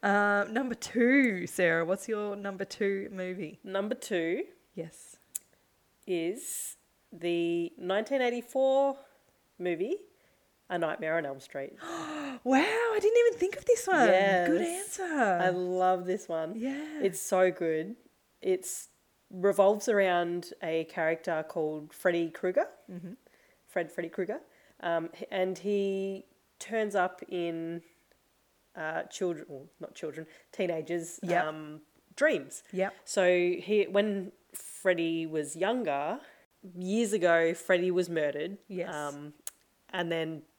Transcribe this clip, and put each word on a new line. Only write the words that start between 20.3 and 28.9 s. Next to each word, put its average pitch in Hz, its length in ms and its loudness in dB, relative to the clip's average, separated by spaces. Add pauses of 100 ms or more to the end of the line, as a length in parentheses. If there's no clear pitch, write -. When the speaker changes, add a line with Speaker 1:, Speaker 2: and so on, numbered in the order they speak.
Speaker 2:
a 165 240 -2
character 160 600 -2
called 156 480 -6
Freddy 170 360 0
Krueger. 196 360 0 (240)
Speaker 1:
Mm-hmm. 175 220 -12 (560)
Speaker 2:
Fred 170 240 -4
Freddy 170 160 -6
Krueger. 196 320 -4 (400)
Um, 165 340 -2
h-, - 160 -12
and 190 280 -2
he 196 680 -2 (340)
turns 214 380 -4
up 185 320 0
in, 170 540 -4 (920)
uh, 156 300 -6